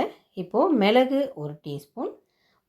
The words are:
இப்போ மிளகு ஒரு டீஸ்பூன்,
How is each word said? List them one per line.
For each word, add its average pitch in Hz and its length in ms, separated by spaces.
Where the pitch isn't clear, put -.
இப்போ 180 180
மிளகு 254 380
ஒரு 147 100
டீஸ்பூன், 151 480